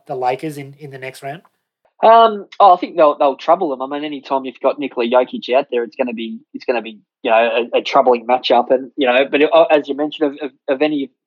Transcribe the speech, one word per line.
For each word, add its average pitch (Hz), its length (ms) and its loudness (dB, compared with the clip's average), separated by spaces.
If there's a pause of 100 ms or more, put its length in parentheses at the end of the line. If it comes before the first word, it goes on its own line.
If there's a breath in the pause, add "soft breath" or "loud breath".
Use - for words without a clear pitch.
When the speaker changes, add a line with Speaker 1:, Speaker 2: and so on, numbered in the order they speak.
Speaker 1:
the - 80 -10
Lakers 135 440 -6
in, 139 160 -16
in 143 160 -20
the 135 80 -18
next 131 260 -16
round? 143 180 -12 (580)
Speaker 2:
Um, 220 460 4 (140)
oh, 196 140 8
I - 20 6
think 185 200 -10
they'll, 151 220 4
they'll 139 180 0
trouble 151 340 0
them. 131 120 -6
I 131 60 -6
mean, 147 160 -8
anytime 139 400 -6
you've 131 160 -12
got 127 180 -2
Nikola 127 300 -4
Jokic 123 440 -2
out 139 160 2
there, 120 140 -4
it's 117 140 -10
gonna 123 160 -4
be, 113 260 -10 (160)
it's 127 100 -18
gonna 120 180 -2
be, 107 180 -16 (220)
you 123 100 -4
know, 117 420 2
a, 131 40 0
a 113 40 0
troubling 123 420 2
matchup. 120 460 0
And, 131 260 0
you 143 120 0
know, 127 200 2
but, 143 140 -2
uh, 160 260 4
as 147 200 2
you 139 80 -6
mentioned, 147 440 -4
of, 147 100 -10
of, - 260 -6
of 131 60 -4
any, 147 280 -2 (160)